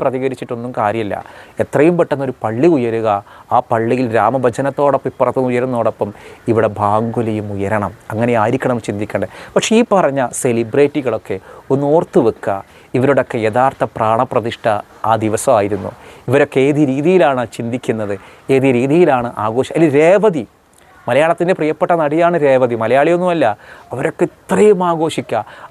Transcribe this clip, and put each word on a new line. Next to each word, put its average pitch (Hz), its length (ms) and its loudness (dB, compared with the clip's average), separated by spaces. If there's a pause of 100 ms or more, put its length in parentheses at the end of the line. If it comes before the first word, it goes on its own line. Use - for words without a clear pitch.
പ്രതികരിച്ചിട്ടൊന്നും 127 760 -6
കാര്യമില്ല. 104 360 -2 (480)
എത്രയും 151 360 2
പെട്ടെന്ന് 139 260 -2
ഒരു 127 180 -6
പള്ളി 120 320 0
ഉയരുക, 113 340 0 (440)
ആ 117 60 2 (120)
പള്ളിയിൽ 120 360 0 (120)
രാമഭജനത്തോടൊപ്പം 131 920 0
ഇപ്പുറത്ത് 123 360 -2
ഉയരുന്നതോടൊപ്പം 120 640 -2 (380)
ഇവിടെ 110 200 2 (120)
ബാങ്കുലിയും 110 760 -2
ഉയരണം. 98 380 -4 (180)
അങ്ങനെ 117 220 -2 (100)
ആയിരിക്കണം 123 440 -2
ചിന്തിക്കേണ്ടത്. 101 460 -6 (220)
പക്ഷേ - 220 -2
ഈ 240 60 6 (100)
പറഞ്ഞ 139 360 0 (120)
സെലിബ്രിറ്റികളൊക്കെ 120 960 -2 (360)
ഒന്ന് 139 140 0
ഓർത്ത് 160 400 2
വെക്കുക, 101 320 -2 (360)
ഇവരുടെയൊക്കെ 131 520 0
യഥാർത്ഥ 127 380 0 (120)
പ്രാണപ്രതിഷ്ഠ 113 680 -2 (400)
ആ 110 80 2 (100)
ദിവസമായിരുന്നു. 104 680 0 (380)
ഇവരൊക്കെ 139 320 2
ഏത് 143 200 2 (100)
രീതിയിലാണ് 143 560 2 (100)
ചിന്തിക്കുന്നത്, 117 580 -6 (400)
ഏത് 135 140 4 (100)
രീതിയിലാണ് 135 520 2 (160)
ആഘോഷം? 120 320 -4
അതിൽ 160 120 4 (100)
രേവതി, 180 440 4 (640)
മലയാളത്തിൻ്റെ 165 500 2
പ്രിയപ്പെട്ട 156 340 -2 (100)
നടിയാണ് 170 420 2
രേവതി, 131 300 2
മലയാളിയൊന്നുമല്ല. 151 720 0 (460)
അവരൊക്കെ 151 380 -4
ഇത്രയും 190 500 2 (100)
ആഘോഷിക്കുക. 147 520 -4 (280)